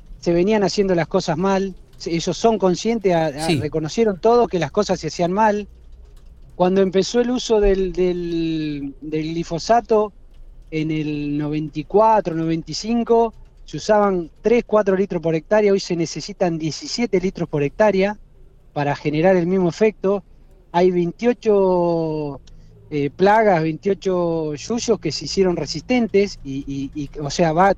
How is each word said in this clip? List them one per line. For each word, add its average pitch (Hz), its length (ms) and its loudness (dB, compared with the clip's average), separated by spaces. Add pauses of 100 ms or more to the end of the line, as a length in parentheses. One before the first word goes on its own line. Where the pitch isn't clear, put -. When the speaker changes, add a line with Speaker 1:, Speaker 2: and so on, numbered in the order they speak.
(200)
Speaker 1:
se - 120 -2
venían 196 320 2
haciendo 190 300 0
las 170 140 0
cosas 180 280 -2
mal, 190 380 -2 (240)
se-, 170 160 -6
ellos 170 240 -4
son 226 220 2
conscientes, 190 560 0
a-, 160 100 0
a-, 151 220 -4
Speaker 2:
Sí. 165 120 2
Speaker 1:
reconocieron 156 600 -2
todos 233 280 4
que 180 120 -2
las 147 100 -2
cosas 196 300 -2
se 160 80 -8
hacían 170 240 -2
mal. 208 360 0 (880)
Cuando 185 260 2
empezó 190 380 0
el 240 120 0
uso 240 280 0
del, 190 340 2
del, 160 1080 -2
del 156 300 -6
glifosato 208 840 0 (560)
en 156 220 -4
el 147 440 -4
noventa 151 440 -4
y 147 60 -8
cuatro, 208 500 2
noventa 165 340 -4
y 151 60 -8
cinco, 233 580 0 (320)
se - 120 -12
usaban 196 520 2 (140)
tres, 233 240 2
cuatro 202 280 2
litros 185 240 -2
por 165 140 0
hectárea, 202 380 2
hoy 196 80 2
se 180 160 -4
necesitan 170 640 -4
diecisiete 202 600 -2
litros 175 300 -4
por 147 140 -2
hectárea 196 560 0 (520)
para 143 240 -2
generar 160 400 2
el 170 120 2
mismo 185 220 0
efecto. 202 540 0 (480)
Hay 180 200 4
veintiocho, 175 1500 0 (520)
eh, 143 240 -4
plagas, 202 460 4
veintiocho 165 920 -2
yuyos 226 440 -2
que 160 120 -4
se - 140 -8
hicieron 185 300 0
resistentes 196 880 -2
y, 139 220 -8
y, 139 340 -8
y, 143 200 -10
o 147 100 -6
sea, 160 240 2
va, 185 240 4